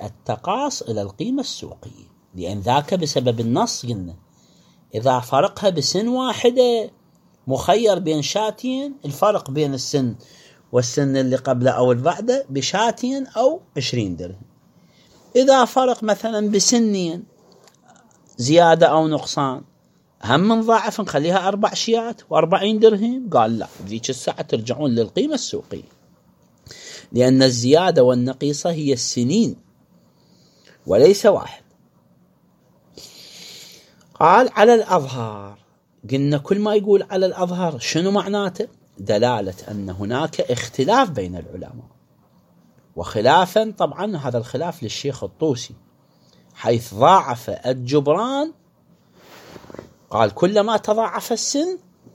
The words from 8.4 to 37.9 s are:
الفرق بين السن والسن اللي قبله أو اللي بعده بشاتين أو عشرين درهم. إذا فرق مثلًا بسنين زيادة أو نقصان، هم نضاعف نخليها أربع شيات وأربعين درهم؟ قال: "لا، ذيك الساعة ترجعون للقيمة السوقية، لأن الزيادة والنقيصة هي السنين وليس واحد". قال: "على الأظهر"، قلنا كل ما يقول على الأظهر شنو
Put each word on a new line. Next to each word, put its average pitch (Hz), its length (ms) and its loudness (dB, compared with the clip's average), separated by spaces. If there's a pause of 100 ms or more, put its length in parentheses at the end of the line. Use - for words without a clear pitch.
الفرق 175 460 -2
بين 139 240 -2
السن 127 400 -2 (580)
والسن 135 440 0
اللي 131 200 0
قبله 127 340 0
أو 127 220 2
اللي 120 100 0
بعده 226 480 -2
بشاتين 226 760 -2
أو 269 340 0 (160)
عشرين 113 400 -4
درهم. 90 260 -14 (960)
إذا 262 280 6
فرق 254 380 0
مثلًا 214 480 -2
بسنين 196 720 0 (1120)
زيادة 165 500 6
أو 156 220 4
نقصان، 139 540 -4 (600)
هم 160 280 2
نضاعف 220 480 0
نخليها 175 480 0
أربع 202 260 -2
شيات 226 560 -4
وأربعين 185 480 2
درهم؟ 220 540 2
قال: 113 260 2
"لا، 98 100 -8 (180)
ذيك 110 240 -8
الساعة - 320 -6
ترجعون 123 480 -4
للقيمة 120 440 -2
السوقية، - 580 -10 (1200)
لأن 127 300 6
الزيادة 135 640 4
والنقيصة 127 680 0
هي 151 220 -2
السنين 135 640 0 (1300)
وليس 143 400 6
واحد". - 360 0 (2500)
قال: 202 380 6
"على 233 220 6
الأظهر"، 120 840 -2 (520)
قلنا 143 280 0
كل 196 220 -2
ما 208 140 0
يقول 202 360 2
على 190 160 0
الأظهر 180 520 -2
شنو 170 320 -2